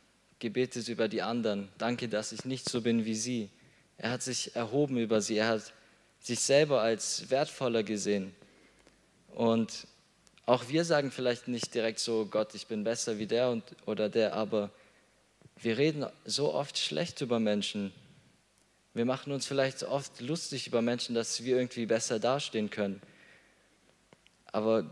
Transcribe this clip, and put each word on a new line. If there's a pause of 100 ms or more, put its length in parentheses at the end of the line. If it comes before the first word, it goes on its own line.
(400)
gebetet
über
die
anderen:
„Danke,
dass
ich
nicht
so
bin
wie
sie.“ (480)
Er
hat
sich
erhoben
über
sie,
er
hat (460)
sich
selber
als
wertvoller
gesehen. (960)
Und (580)
auch
wir
sagen
vielleicht
nicht
direkt
so:
„Gott,
ich
bin
besser
wie
der
und, (240)
oder
der“,
aber (880)
wir
reden (200)
so
oft
schlecht
über
Menschen. (1000)
Wir
machen
uns
vielleicht
oft
lustig
über
Menschen,
dass
wir
irgendwie
besser
dastehen
können. (1500)
Aber